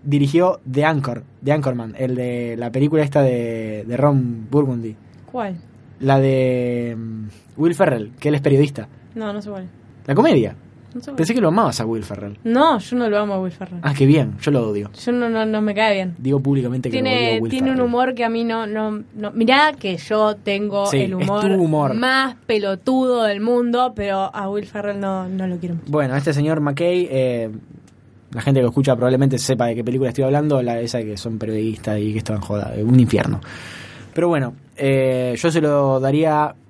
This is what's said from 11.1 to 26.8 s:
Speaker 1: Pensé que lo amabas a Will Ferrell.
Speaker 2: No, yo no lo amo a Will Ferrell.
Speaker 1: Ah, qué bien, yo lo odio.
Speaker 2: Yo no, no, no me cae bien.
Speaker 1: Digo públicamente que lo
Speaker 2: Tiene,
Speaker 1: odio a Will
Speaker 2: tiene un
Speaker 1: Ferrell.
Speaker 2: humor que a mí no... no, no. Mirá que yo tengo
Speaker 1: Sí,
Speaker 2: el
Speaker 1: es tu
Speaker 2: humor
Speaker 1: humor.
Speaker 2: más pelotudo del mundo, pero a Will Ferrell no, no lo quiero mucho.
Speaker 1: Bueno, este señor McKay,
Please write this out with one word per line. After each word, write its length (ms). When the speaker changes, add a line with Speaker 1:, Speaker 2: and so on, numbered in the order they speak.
Speaker 1:
Pensé 160
que 80
lo 80
amabas 320
a 40
Will 180
Ferrell. 400
Speaker 2:
No, 360
yo 180
no 120
lo 100
amo 140
a 80
Will 100
Ferrell. 300
Speaker 1:
Ah, 120
qué 120
bien, 360
yo 100
lo 180
odio. 240
Speaker 2:
Yo 180
no, 180
no, 160
no 160
me 120
cae 200
bien. 240
Speaker 1:
Digo 240
públicamente 480
que 80
lo 60
Speaker 2:
Tiene, 140
Speaker 1:
odio 60
a 40
Will 100
Speaker 2:
tiene 180
un 60
Speaker 1:
Ferrell. 140
Speaker 2:
humor 260
que 100
a 40
mí 140
no... 240
no, 360
no. 180
Mirá 460
que 200
yo 400
tengo 500
Speaker 1:
Sí, 100
Speaker 2:
el 160
Speaker 1:
es 140
tu 60
Speaker 2:
humor 180
Speaker 1:
humor. 440
Speaker 2:
más 400
pelotudo 800
del 180
mundo, 540
pero 380
a 160
Will 180
Ferrell 320
no, 280
no 200
lo 100
quiero 180
mucho. 140
Speaker 1:
Bueno, 260
este 180
señor 280
McKay, 480